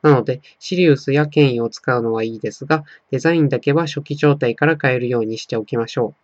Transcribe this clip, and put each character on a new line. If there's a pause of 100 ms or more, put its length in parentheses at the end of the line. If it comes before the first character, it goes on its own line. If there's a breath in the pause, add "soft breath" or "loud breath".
な
の
で、 (180 soft breath)
シ
リ
ウ
ス
や
権
威
を
使
う
の
は
い
い
で
す
が、 (260 loud breath)
デ
ザ
イ
ン
だ
け
は
初
期
状
態
か
ら
変
え
る
よ
う
に
し
て
お
き
ま
し
ょ
う。